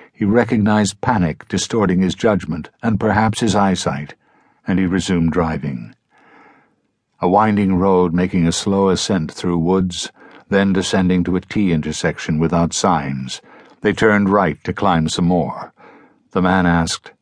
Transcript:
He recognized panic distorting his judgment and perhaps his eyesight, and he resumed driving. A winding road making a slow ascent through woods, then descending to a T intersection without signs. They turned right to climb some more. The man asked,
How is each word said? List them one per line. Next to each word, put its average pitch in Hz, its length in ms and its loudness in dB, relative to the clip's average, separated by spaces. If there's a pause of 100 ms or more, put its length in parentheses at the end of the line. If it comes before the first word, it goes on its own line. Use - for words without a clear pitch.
(120)
He 110 120 -6
recognized 107 760 2
panic 95 480 -2
distorting 95 540 0
his 90 120 0
judgment 95 560 -2 (120)
and 110 180 -2
perhaps 110 400 0
his 107 160 0
eyesight, 87 580 -2 (520)
and 92 120 0
he 95 80 2
resumed 85 460 0
driving. 73 640 -4 (1300)
A 92 80 0
winding 101 480 2
road 90 360 2
making 90 340 0
a 82 60 2
slow 98 380 0
ascent 87 420 -2
through 87 260 -4
woods, 92 540 -2 (380)
then 98 220 2
descending 92 520 0
to 90 120 -2
a 90 40 -4
T 98 320 -2
intersection 78 680 -4
without 82 360 0
signs. 69 680 -4 (380)
They 107 120 0
turned 104 360 2
right 95 360 0
to 90 80 -4
climb 85 360 0
some 87 180 0
more. - 460 -2 (580)
The 92 120 -2
man 92 240 2
asked, 85 560 -2